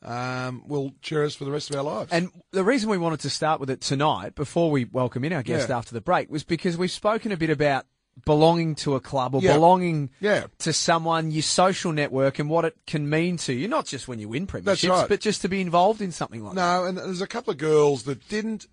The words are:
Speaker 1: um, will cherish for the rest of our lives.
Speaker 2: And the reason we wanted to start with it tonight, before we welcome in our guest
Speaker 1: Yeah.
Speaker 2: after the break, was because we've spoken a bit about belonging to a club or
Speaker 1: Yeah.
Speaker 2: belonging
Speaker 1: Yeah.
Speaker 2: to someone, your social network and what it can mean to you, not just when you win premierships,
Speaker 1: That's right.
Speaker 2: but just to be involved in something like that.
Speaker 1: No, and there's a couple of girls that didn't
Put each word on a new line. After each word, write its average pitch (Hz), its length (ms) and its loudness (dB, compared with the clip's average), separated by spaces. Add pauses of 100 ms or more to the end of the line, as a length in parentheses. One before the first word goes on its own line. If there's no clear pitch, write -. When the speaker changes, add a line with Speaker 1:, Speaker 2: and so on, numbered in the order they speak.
Speaker 1:
um, 127 640 -8
will 135 340 -4
cherish 151 360 -2
for 143 100 -10
the 139 40 -6
rest 147 200 -6
of 143 60 -4
our 139 60 -4
lives. 175 300 -6
Speaker 2:
And 175 180 0 (200)
the 190 120 0
reason 220 280 2
we 196 80 0
wanted 165 220 -2
to 143 100 -4
start 156 280 0
with 135 120 -6
it 127 100 -6
tonight, 135 540 0
before 160 360 0
we 139 140 2
welcome 123 400 -2
in 160 80 -2
our 151 100 -2
guest 120 280 -2
Speaker 1:
Yeah. 123 80 0
Speaker 2:
after 117 160 -10
the 113 80 -6
break, 170 280 0
was 151 140 -6
because 170 320 -2
we've 175 140 -2
spoken 214 420 -2
a 180 60 -4
bit 156 100 0
about 143 380 2 (400)
belonging 160 480 4
to 139 220 -2
a 123 40 -2
club 131 340 -2
or 135 60 2
Speaker 1:
Yeah. 175 140 6
Speaker 2:
belonging 165 560 4 (100)
Speaker 1:
Yeah. 190 240 0 (140)
Speaker 2:
to 156 160 -2
someone, 165 560 0
your 156 120 -2
social 185 480 2
network 135 480 0
and 151 120 -4
what 165 160 2
it 160 100 -4 (100)
can 151 220 -2
mean 165 300 0
to - 160 -4
you, 131 120 -4
not 269 200 -2
just 135 220 -10
when 123 100 -8
you 107 100 -10
win 143 180 -4
premierships, 98 180 -10
Speaker 1:
That's 190 200 2
right. 175 240 4
Speaker 2:
but 202 120 0
just 214 200 -2
to 202 80 -2
be 190 140 0
involved 185 400 2
in 185 100 -6
something 113 320 -10
like 185 120 -12
that. 190 40 -2
Speaker 1:
No, 180 240 2
and 185 140 -4
there's 180 240 -6
a 190 40 -4
couple 233 240 -6
of 175 60 -4
girls 147 460 4
that 131 260 -8
didn't 214 440 -4